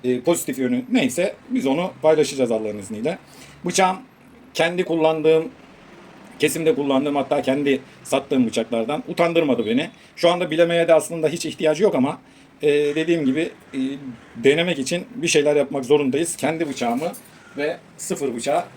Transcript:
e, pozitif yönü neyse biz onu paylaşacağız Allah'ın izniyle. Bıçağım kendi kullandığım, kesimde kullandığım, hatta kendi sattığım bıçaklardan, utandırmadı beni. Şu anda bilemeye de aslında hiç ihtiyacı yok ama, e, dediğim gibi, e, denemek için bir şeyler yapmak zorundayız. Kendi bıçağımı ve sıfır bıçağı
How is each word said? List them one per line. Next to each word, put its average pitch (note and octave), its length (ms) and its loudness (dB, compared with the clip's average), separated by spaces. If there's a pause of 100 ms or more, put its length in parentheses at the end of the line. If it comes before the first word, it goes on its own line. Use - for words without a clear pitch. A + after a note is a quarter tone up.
e, B2 160 0
pozitif D3+ 380 -2
yönü B2 340 -2
neyse F#3 420 0 (140)
biz C3 180 -2
onu D#3+ 260 -2 (100)
paylaşacağız C#3+ 480 2
Allah'ın A2 280 -4
izniyle. A2 400 -6 (460)
Bıçağım F#3 320 0 (580)
kendi F3 300 0
kullandığım, D#3+ 640 2 (920)
kesimde D#3 360 2
kullandığım, C#3+ 420 0
hatta C3+ 260 0
kendi C3+ 380 0 (240)
sattığım C3+ 420 0
bıçaklardan, A#2 640 -4
utandırmadı D#3 580 0
beni. B2+ 240 -2 (260)
Şu E3+ 140 2
anda F3 200 -2
bilemeye E3+ 380 2
de E3 60 8
aslında D#3 340 0
hiç E3 180 -4
ihtiyacı D3+ 360 0
yok G3+ 120 2
ama, C#3 260 0 (420)
e, D3 80 2
dediğim D3+ 540 0
gibi, C#3+ 260 0 (240)
e, C#3 40 -4 (580)
denemek D3 420 2
için E3+ 260 -4 (100)
bir E3 140 -4
şeyler D3 280 4
yapmak C3+ 280 -2
zorundayız. C#3+ 520 2
Kendi D#3 320 -2
bıçağımı C3 440 -4 (440)
ve D3 200 -4 (200)
sıfır C#3 380 -6
bıçağı C#3 300 -2 (120)